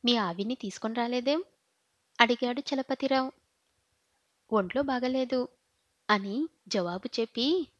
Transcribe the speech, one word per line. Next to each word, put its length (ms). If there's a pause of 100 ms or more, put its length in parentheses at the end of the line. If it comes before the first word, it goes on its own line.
మీ 100
ఆవిని 400
తీసుకొని 380
రాలేదేం?" 500 (760)
అడిగాడు 380
చలపతిరావు. 720 (1200)
"ఒంట్లో 300
బాగలేదు" 680 (640)
అని 400 (180)
జవాబు 540
చెప్పి 460 (120)